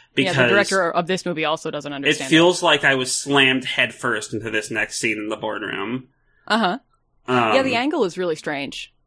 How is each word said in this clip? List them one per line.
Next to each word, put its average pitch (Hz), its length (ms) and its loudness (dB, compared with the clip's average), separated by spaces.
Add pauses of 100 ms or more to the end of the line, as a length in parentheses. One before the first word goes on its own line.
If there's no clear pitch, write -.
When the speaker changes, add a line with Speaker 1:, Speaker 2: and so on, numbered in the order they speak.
(140)
Speaker 1:
because 175 220 2
Speaker 2:
Yeah, 131 80 0
the 120 60 2
director 190 400 2
of 170 160 -2
this 180 200 -4
movie 156 180 -4
also 156 260 -2
doesn't 147 220 -8
Speaker 1:
it 139 40 -10
Speaker 2:
understand 151 320 0
it. - 20 0
Speaker 1:
feels 170 320 6
like 151 220 4
I 139 100 6
was 127 200 -2
slammed 131 500 2
headfirst 117 680 -2
into 110 180 -6
this 107 200 -4
next 107 300 -4
scene 110 180 -2
in 107 100 -8
the 110 80 -4
boardroom. 107 720 -6 (400)
Speaker 2:
Uh-huh. 214 300 0 (480)
Speaker 1:
Um, 247 280 2
Speaker 2:
Yeah, 269 80 4
the 262 140 0
angle 269 280 0
is 180 120 -4
really 175 200 -4
strange. - 580 -10 (120)